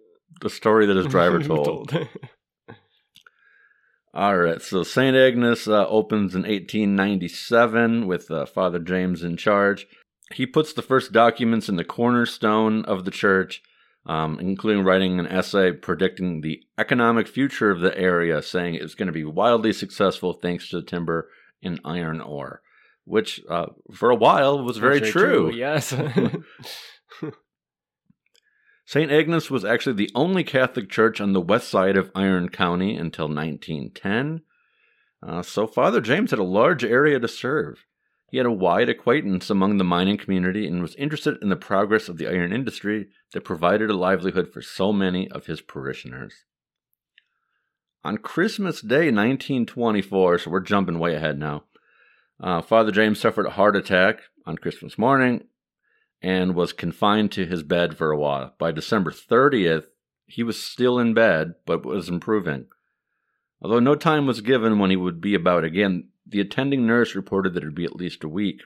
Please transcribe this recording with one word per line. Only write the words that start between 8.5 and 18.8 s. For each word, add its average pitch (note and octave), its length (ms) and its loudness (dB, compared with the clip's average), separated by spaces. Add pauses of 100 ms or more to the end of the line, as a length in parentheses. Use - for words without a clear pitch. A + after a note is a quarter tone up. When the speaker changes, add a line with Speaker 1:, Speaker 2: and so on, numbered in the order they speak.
Speaker 1:
James F2+ 440 -2
in E2+ 140 -6
charge. G2+ 500 0 (460)
He C3 140 -4
puts D3+ 260 -2
the - 100 -8
first C3 300 0
documents A2+ 560 4
in G2 80 -2
the E2 80 -4
cornerstone A2 1000 0
of F#2 200 -4
the G2 60 -4
church, F#2+ 520 0 (440)
um, D#2 320 -4
including G2 460 0
writing F#2 340 2
an F2 80 -2
essay F#2 460 2
predicting F2+ 680 -4
the D#2 200 -6 (160)
economic A#2 480 2
future B2+ 440 0
of E2+ 100 -2
the F2+ 160 2
area, E2+ 460 2
saying F2 320 -4
it's D#2+ 200 -10